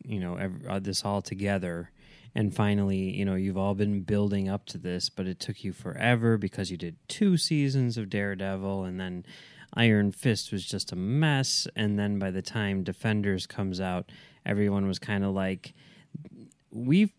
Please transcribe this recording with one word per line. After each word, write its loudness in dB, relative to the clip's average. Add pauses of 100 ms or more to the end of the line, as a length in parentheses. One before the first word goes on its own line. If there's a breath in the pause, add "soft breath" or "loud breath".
you -4
know, -4
ev-, -6
uh, -2
this -4
all 0
together. -2 (460 loud breath)
And 2
finally, 2
you 0
know, 0
you've 0
all 2
been 0
building 2
up -4
to -10
this, -4
but -6
it -6
took -8
you -4
forever 2
because -2
you -4
did -8 (120)
two 4
seasons 2
of -4
Daredevil, -2
and -6
then -6 (480 loud breath)
Iron 6
Fist 0
was -4
just -6
a -6
mess. 0
And 0
then 0
by -2
the -2
time -2
Defenders 0
comes -4
out, -2 (340 loud breath)
everyone 2
was -2
kinda -2
like, -2 (1000 loud breath)
'We've 4